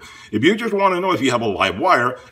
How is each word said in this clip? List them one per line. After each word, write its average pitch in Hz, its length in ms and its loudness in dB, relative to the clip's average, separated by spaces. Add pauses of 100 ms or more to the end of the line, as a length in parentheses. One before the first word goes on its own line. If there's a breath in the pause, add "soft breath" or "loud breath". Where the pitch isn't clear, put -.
(320 loud breath)
If 107 120 -2
you 202 120 4
just 214 180 -6
wanna 190 260 0
know 185 140 -2
if 143 80 -2
you 131 100 0
have 117 100 0
a 117 60 -2
live 95 320 -2
wire 131 400 2 (120)